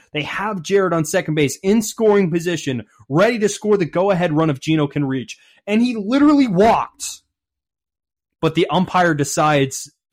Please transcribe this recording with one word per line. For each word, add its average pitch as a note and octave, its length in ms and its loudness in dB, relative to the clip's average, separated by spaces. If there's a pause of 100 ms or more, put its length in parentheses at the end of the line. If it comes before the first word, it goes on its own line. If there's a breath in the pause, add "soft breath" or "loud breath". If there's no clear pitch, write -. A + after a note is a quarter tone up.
(120 soft breath)
They D3+ 100 -8
have G3 400 -8
Jared F#3+ 300 0
on E3 120 0
second E3 320 -4
base C#3+ 260 0
in G#3+ 200 2
scoring G3+ 500 2
position, D#3+ 540 -4 (220 soft breath)
ready G#3 300 2
to G#3 100 0
score G#3 280 0
the F#3+ 80 0
go-ahead F3 480 0
run D#3 180 2
if C3+ 100 -4
Gino D#3 280 0
can D3 160 -4
reach. C3 340 -6 (300 soft breath)
And G#3+ 120 2
he B3 160 0
literally C#4 520 2
walked. F#3 760 0 (1160)
But D#3 160 -2
the - 140 2
umpire F3 440 2
decides, C#3 800 0 (200)